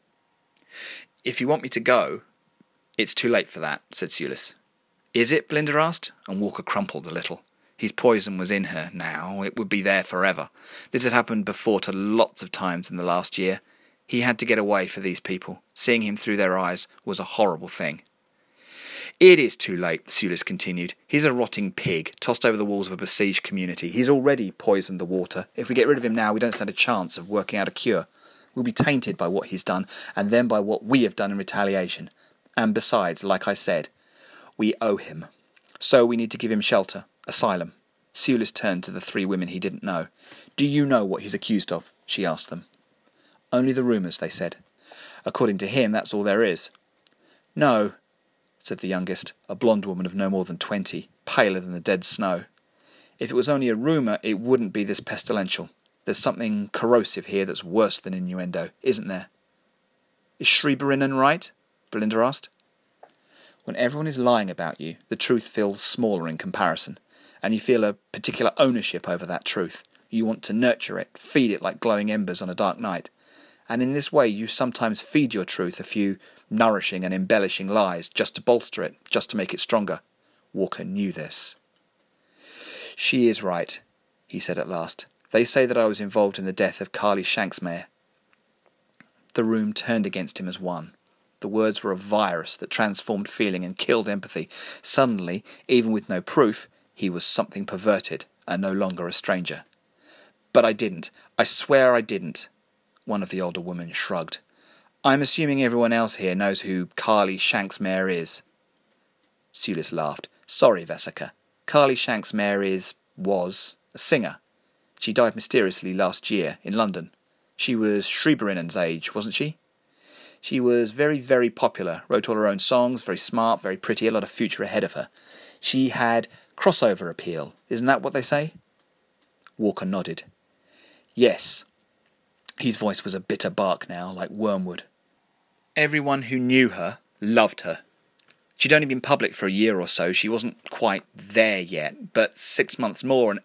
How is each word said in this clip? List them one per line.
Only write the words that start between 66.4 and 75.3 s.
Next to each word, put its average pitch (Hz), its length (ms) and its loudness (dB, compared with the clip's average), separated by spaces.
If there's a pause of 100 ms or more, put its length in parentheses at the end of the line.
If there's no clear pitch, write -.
and 107 120 0
you 110 60 0
feel 117 240 4
a 104 140 0 (160)
particular 113 420 -2
ownership 120 540 0
over 87 160 -4
that 85 180 -6
truth. - 400 -4 (260)
You 113 160 0
want 110 180 -2
to 101 100 -4
nurture 117 440 2
it, - 200 -10
feed 123 340 2
it 95 100 -2
like 92 200 -4
glowing 104 280 2
embers 98 320 -2
on 95 80 -6
a 90 60 -8
dark 95 240 0
night. 95 300 -6 (580)
And 120 140 -2
in 127 120 2
this 143 180 -2
way 143 160 6
you 107 200 -4
sometimes 113 540 -2
feed 143 320 2